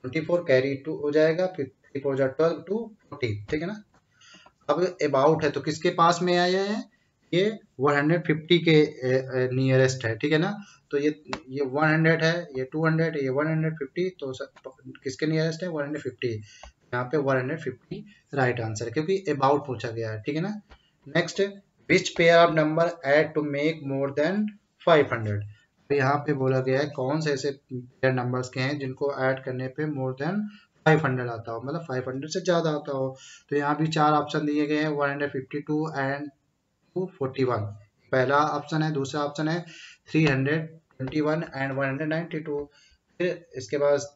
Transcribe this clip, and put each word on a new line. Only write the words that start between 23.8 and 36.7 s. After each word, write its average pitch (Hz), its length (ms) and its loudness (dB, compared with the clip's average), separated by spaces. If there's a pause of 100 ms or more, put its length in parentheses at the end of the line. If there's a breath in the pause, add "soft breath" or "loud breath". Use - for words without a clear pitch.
more 139 240 -2
than 165 260 0 (480)
five 151 240 6
hundred?" 107 320 -2 (460 loud breath)
तो 143 60 2
यहाँ 143 220 2
पे 143 180 -2
बोला 131 240 2
गया 131 200 0
है 147 120 0
कौन 135 300 -2
से 156 120 0
ऐसे 139 180 -2 (220)
पेयर 127 400 -2
numbers 123 360 -2
के 135 100 -8
हैं 143 200 -2
जिनको 135 400 -4
ऐड 131 240 0
करने 131 240 -6 (100)
पे 151 120 -4
more 131 320 -4
than 190 180 -2 (460 loud breath)
five 156 200 6
hundred 127 240 -2
आता 117 220 -8
हो, 117 100 -6
मतलब 151 260 -8
फ़ाइव 127 220 -4
हंड्रेड 139 220 -8
से 190 100 -4
ज़्यादा 170 300 2
आता 147 200 -6
हो। 135 240 -4 (340 loud breath)
तो 143 60 -2
यहाँ 147 220 2
भी 160 120 2
चार 151 240 4
option 151 320 0
दिए 147 220 0
गए 151 140 0
हैं, 156 80 0
वन 143 200 0
hundred 143 220 -4
fifty 135 300 -6
two 151 180 -2 (200)
and 143 300 -2 (640)